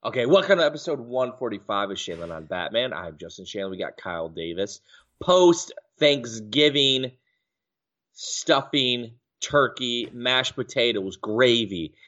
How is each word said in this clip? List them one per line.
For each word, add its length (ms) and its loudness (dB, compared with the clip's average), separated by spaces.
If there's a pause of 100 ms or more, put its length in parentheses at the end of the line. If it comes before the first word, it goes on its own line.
(160)
Okay, 100 2
welcome 340 4
to 60 6
episode 360 -2
one 320 -2
forty-five 560 -4
of 80 -6
Shaylin 360 -10
on 120 -12
Batman. 480 -4
I'm 240 -10
Justin 260 -16
Shaylin. 280 -8
We 60 -10
got 200 -8
Kyle 320 -6
Davis. 500 -6 (420)
Post-Thanksgiving 1900 2 (1000)
stuffing, 1000 -2 (300)
turkey, 720 0
mashed 420 0
potatoes, 640 -2
gravy, 760 2 (120)